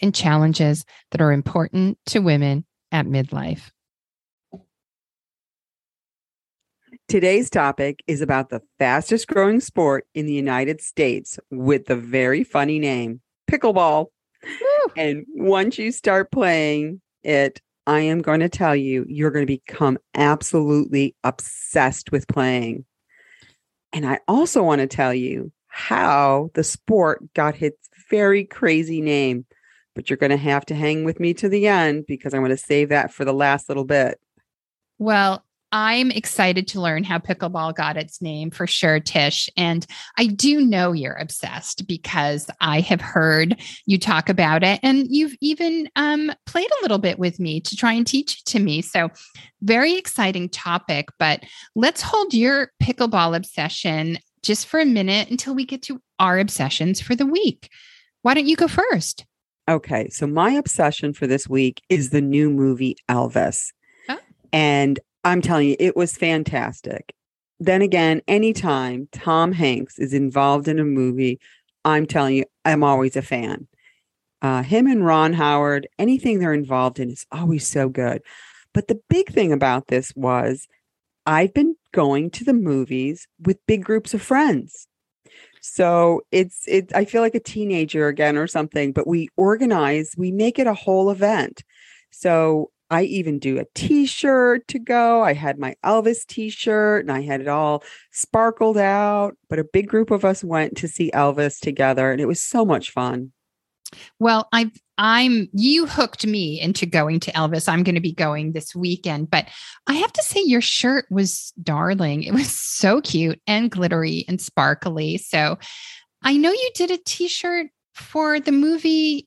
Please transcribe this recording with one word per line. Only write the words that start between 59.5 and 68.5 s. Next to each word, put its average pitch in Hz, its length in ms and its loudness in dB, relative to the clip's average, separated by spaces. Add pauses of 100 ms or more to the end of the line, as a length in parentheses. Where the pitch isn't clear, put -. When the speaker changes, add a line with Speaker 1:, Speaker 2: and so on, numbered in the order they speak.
Speaker 2:
Okay. 151 420 -2
So - 180 -6
my 165 240 2
obsession 151 600 0
for 143 140 -6
this 135 220 0
week 131 400 0
is 147 220 0
the 143 120 2
new 143 280 2
movie 135 460 0 (140)
Elvis. 120 640 -2 (360)
Speaker 1:
Oh. 277 100 -6 (340)
Speaker 2:
And 143 480 2 (240)
I'm 180 180 2
telling 156 280 2
you, 139 100 0
it 185 160 2
was 175 200 -2
fantastic. 147 960 -4 (460)
Then 185 240 2
again, 165 460 4
anytime 147 800 0